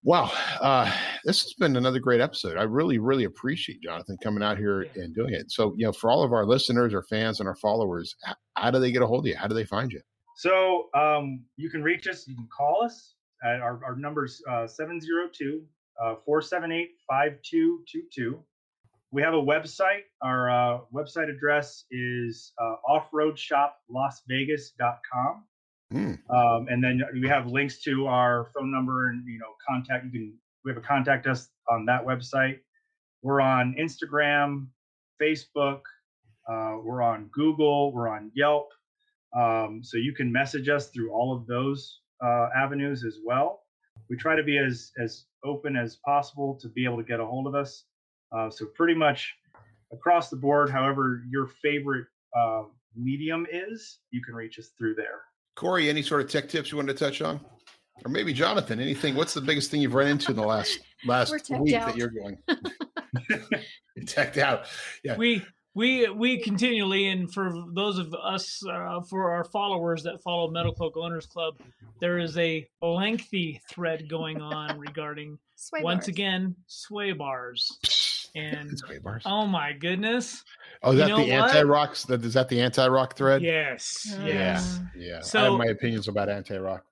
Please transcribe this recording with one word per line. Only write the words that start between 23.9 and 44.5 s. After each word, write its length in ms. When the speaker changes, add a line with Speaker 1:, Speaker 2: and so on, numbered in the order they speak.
Speaker 3:
las 380
vegas 500
dot 220
com. 320
Speaker 1:
Hmm. 220
Speaker 3:
Um, 400
and 160
then 160
we 140
have 180
links 380
to 240
our 460
phone 160
number 380
and, 180
you 120
know, 80
contact. 380
You 60
can, 240
we 80
have 60
a 100
contact 400
us 220
on 160
that 180
website. 540
We're 180
on 400
Instagram, 840
Facebook. 600
Uh, 380
we're 160
on 320
Google. 600
We're 140
on 260
Yelp. 340
Um, 480
so 140
you 180
can 160
message 380
us 220
through 200
all 240
of 120
those, 540
uh, 320
avenues 480
as 220
well. 380
We 80
try 180
to 60
be 160